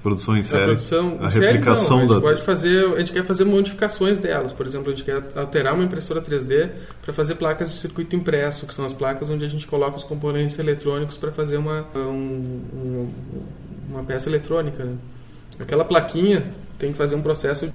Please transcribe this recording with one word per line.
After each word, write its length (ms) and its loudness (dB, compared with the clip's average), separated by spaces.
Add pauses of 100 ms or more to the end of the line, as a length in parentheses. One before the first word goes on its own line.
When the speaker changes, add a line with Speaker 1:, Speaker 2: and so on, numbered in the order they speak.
Speaker 1:
produção 360 2
em 40 4
Speaker 2:
A 20 -2
Speaker 1:
série? 220 2
Speaker 2:
produção 560 2
Speaker 1:
A 60 0
Speaker 2:
em 40 2
série, 160 6
Speaker 1:
replicação 500 6
Speaker 2:
não, 80 6
a 20 6
gente 80 8
Speaker 1:
da 60 6
Speaker 2:
pode 220 4
fazer, 500 4
a 60 0
gente 120 -2
quer 140 0
fazer 180 2
modificações 760 2
delas. 340 -2
Por 120 -4
exemplo, 240 -4
a 60 0
gente 80 -8
quer 180 -2 (140)
alterar 380 0
uma 100 2
impressora 380 -2
três 240 -2
D 240 2 (320)
pra 120 -8
fazer 220 0
placas 360 -2
de 60 -8
circuito 380 -6
impresso, 500 0
que 80 -12
são 120 -4
as 80 -6
placas 360 -4
onde 140 -2
a 60 -4
gente 180 -6
coloca 300 0
os 60 -10
componentes 560 -2
eletrônicos 580 -2
pra 140 -4
fazer 260 -2
uma, 280 -2 (100)
um, 640 -4 (140)
um, 360 -4 (800)
uma 140 -8
peça 260 -4
eletrônica, 540 -2
né? 100 -6 (640)
Aquela 260 0
plaquinha 580 4 (340)
tem 140 -2
que 60 -6
fazer 180 0
um 60 0
processo 540 -2